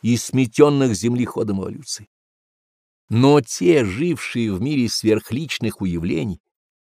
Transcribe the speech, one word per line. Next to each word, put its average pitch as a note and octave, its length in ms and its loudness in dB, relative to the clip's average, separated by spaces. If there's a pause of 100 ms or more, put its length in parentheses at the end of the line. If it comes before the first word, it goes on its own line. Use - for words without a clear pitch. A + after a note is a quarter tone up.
и A#3 160 2
сметённых C3 760 2
земли A#2+ 300 -2
ходом G2+ 360 -4
эволюции? - 480 -12 (1000)
Но C3+ 300 6
те, D#3 460 2
жившие A#2 680 -4
в F#2 100 -4
мире C3 280 -2
сверхличных A2 920 -4
уявлений, F2+ 600 -4 (560)